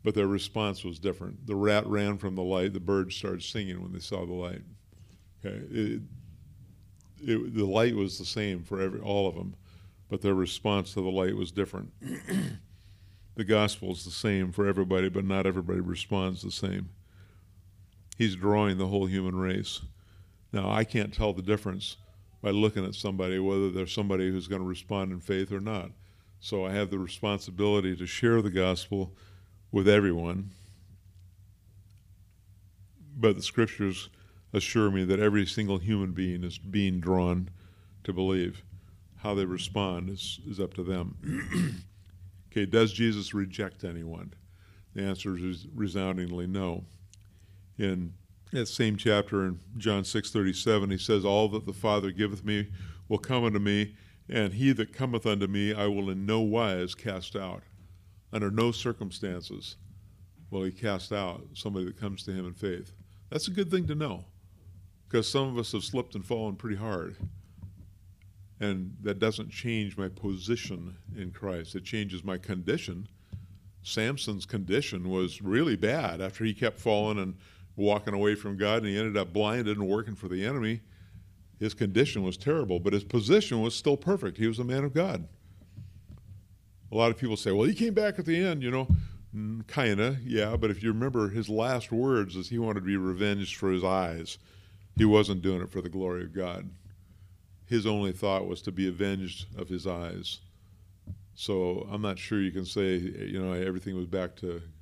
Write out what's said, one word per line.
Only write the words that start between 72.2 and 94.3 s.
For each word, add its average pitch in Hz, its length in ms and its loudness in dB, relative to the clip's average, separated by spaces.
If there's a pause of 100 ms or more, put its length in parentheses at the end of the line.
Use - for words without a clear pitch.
my 92 160 -4
condition. 92 720 -4 (720)
Samson's 110 640 -2
condition 95 640 -2
was 92 320 0
really 117 320 2
bad 107 460 0
after 98 240 -4
he 110 100 0
kept 110 240 0
falling 107 400 4
and 92 160 -2 (400)
walking 104 400 2
away 104 220 4
from 101 200 -6
God, 104 220 4
and 110 80 -2
he 101 100 0
ended 107 200 0
up 90 160 0
blinded 107 440 2
and 101 120 -2
working 107 260 0
for 92 140 -10
the 92 180 -2
enemy. 113 360 -2 (760)
His 107 160 -2
condition 110 480 2
was 92 140 -2
terrible, 135 420 0
but 95 140 2
his 101 100 2
position 123 580 4
was 113 140 0
still 143 220 4
perfect. 139 420 -2
He 110 80 4
was 113 140 0
a 123 40 -2
man 131 200 0
of 135 100 -4
God. 151 320 0 (1700)
A - 20 -10
lot 117 160 6
of 113 80 -2
people 113 180 0
say, 104 140 0
"Well, 107 180 6
he 208 60 2
came 226 180 0
back 208 280 2
at 165 40 -6
the 165 120 2
end, 170 260 0
you 123 80 -2
know." 131 180 0 (460)
Mm, 110 320 -6
kinda, 123 580 2
yeah, 113 320 2
but 110 140 2
if 95 100 -2
you 110 120 2
remember, 117 360 0
his 104 200 -2
last 113 420 0
words 113 460 2
is 90 120 -6
he 117 100 -2
wanted 110 220 0
to 90 60 -6
be 98 100 2
revenged 95 600 0
for 95 160 2
his 92 100 2
eyes. 90 560 0 (580)